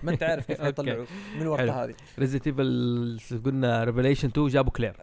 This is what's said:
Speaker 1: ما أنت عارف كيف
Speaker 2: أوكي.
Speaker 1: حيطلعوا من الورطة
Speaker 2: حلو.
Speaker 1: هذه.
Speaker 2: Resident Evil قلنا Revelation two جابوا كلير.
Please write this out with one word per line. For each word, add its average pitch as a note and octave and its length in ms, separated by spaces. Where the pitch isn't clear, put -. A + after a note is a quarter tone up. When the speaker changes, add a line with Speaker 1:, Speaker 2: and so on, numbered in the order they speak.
Speaker 1:
ما D#3+ 80
أنت D#3 120
عارف D#3+ 240
كيف D#3+ 100
Speaker 2:
أوكي. D#3 60
Speaker 1:
حيطلعوا C3+ 420
من D3 60
الورطة D#3 200
Speaker 2:
حلو. B2+ 100
Speaker 1:
هذه. A#2+ 220
Speaker 2:
Resident C3+ 220
Evil A#2+ 1040
قلنا B2 400
Revelation B2+ 420
two B2 120
جابوا C3+ 320
كلير. A2 320